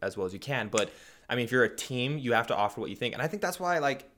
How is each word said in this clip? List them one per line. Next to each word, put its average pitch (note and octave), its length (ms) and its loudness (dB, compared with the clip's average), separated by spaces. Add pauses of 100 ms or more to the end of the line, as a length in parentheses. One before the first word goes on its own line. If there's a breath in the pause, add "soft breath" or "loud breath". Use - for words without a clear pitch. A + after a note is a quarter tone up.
as F#2+ 140 -2
well F#2+ 100 0
as F2+ 80 -4
you F#2+ 60 -8
can. B2 280 -2
But, G2+ 220 2 (380 loud breath)
I A#2 60 -2
mean, B2 100 2
if A2+ 80 -6
you're B2+ 120 8
a G#2+ 100 2
team, C3 440 -4
you B2 140 0
have A2+ 160 4
to - 80 0
offer G#2 240 2
what G#2+ 100 -4
you G2+ 60 -8
think. A#2 180 -4
And A#2 80 -4
I D3+ 60 0
think G3+ 140 -8
that's F3 180 -2
why, F3 180 2
like, C#3+ 260 0 (140)